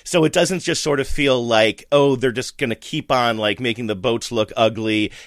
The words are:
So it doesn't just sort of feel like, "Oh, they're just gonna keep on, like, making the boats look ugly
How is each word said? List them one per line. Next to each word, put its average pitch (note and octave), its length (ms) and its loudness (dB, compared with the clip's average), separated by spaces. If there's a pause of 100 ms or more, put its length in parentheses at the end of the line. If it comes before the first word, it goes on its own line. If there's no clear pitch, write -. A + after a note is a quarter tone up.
So E3+ 200 2
it D3+ 100 2
doesn't F3 260 0
just - 240 -4
sort C#3+ 160 0
of C3+ 80 -4
feel C3 360 2
like, A2 480 2
"Oh, C#3+ 240 4
they're B2+ 160 0
just A#2+ 280 -10
gonna A#2 160 -2
keep - 360 -8
on, A#2+ 280 2
like, G#2 200 -2
making A#2 280 -4
the G#2+ 80 -2
boats A2+ 360 -2
look A2 240 -2
ugly A2 560 0 (160)